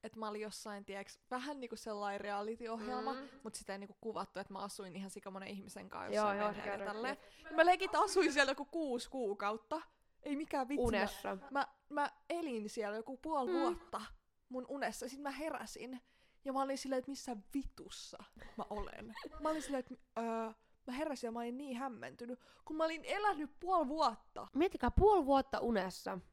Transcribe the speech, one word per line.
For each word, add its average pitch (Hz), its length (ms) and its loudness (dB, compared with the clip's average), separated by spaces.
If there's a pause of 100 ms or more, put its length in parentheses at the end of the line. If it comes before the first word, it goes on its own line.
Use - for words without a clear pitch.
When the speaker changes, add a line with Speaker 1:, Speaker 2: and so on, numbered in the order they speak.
Speaker 1:
Et 220 120 -12
mä 220 140 -6
olin 208 120 -6
jossain, 202 440 -8
tiiäks, 196 340 -10 (120)
vähän, 269 280 -4
niinku, 233 160 -8
sellainen 208 460 -4
reality-ohjelma, 226 920 -4
Speaker 2:
Mm. 269 140 -8 (160)
Speaker 1:
mut 220 120 -8
sitä - 180 -8
ei, 196 60 -6
niinku, 196 220 -14
kuvattu, 202 380 -6
että 196 140 -10
mä 196 60 -6
asuin 190 360 -8
ihan 190 140 -6
sikamonen 190 400 -10
ihmisen 196 400 -12
kanssa - 260 -4
Speaker 2:
Joo, 208 180 4
Speaker 1:
jossain 202 60 0
Speaker 2:
joo, 208 140 2
Speaker 1:
perheellä 202 320 -4
Speaker 2:
se 208 60 -4
Speaker 1:
tälleen. 247 260 -2
Speaker 2:
kerrottiin. - 380 -12
Speaker 1:
Mä 320 100 10
legit 359 300 6
asuin 381 380 6
siellä 269 180 8
joku 277 140 -2
kuusi 277 440 -2
kuukautta. 220 720 -2 (420)
Ei 294 120 0
mikään 285 320 0
vitsi. 269 180 2
Speaker 2:
Unessa. 202 500 0
Speaker 1:
Mä, 185 160 -14
mä, 277 160 0 (220)
mä 294 220 0 (180)
elin 262 400 -2
siellä 208 280 -4
joku 254 200 -8
puoli 302 340 0
Speaker 2:
Mm. 339 80 4
Speaker 1:
vuotta 339 420 0 (480)
mun 254 200 -6
unessa. 247 400 -4
Sit 269 120 -12
mä 285 100 -4
heräsin. 262 680 -6 (440)
Ja 269 80 -2
mä 269 80 2
olin 269 160 0
silleen, 262 220 0
että 254 120 -6
missä 254 260 -6 (160)
vitussa - 680 -8 (340)
mä - 120 -6
olen. 208 460 -6 (240)
Mä 302 100 0
olin 311 120 0
silleen, 277 180 -2
että, 254 140 -8 (240)
öö, 226 340 -2 (360)
mä 254 60 -4
heräsin 269 340 -2
ja 226 40 -2
mä 233 80 -4
olin 240 180 -4
niin 269 200 -6
hämmentynyt, 240 640 -6 (260)
kun 311 100 -4
mä 320 100 4
olin 320 200 0
elänyt 370 540 0
puoli 349 280 4
vuotta. 277 680 0
Speaker 2:
Miettikää, 285 360 4
puoli 381 340 10
vuotta 262 340 6
unessa. 190 600 0 (140)